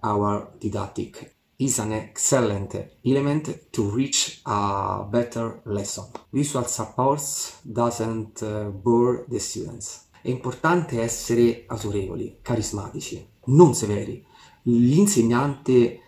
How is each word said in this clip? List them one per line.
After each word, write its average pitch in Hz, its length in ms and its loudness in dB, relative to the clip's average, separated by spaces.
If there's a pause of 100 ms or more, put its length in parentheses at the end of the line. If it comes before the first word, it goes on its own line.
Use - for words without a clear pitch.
our 104 560 -2
didactic. 101 800 -8 (220)
Is 131 220 -2
an 107 120 -4
excellent 107 800 0 (300)
element 143 680 0
to 104 180 0
reach - 540 -2
a 101 640 -2
better 117 560 -4
lesson. 101 400 -6 (240)
Visual 135 380 -2
supports - 960 -2
doesn't, 113 800 -4
eh, 107 280 -4
bore 120 580 2
the 120 120 -4
students. - 640 -10 (220)
È - 40 -2
importante 135 720 0
essere 117 640 2
autorevoli, 101 760 -6
carismatici, - 840 -6 (200)
non 139 300 8
severi. 104 500 -4 (380)
L'insegnante 123 1400 4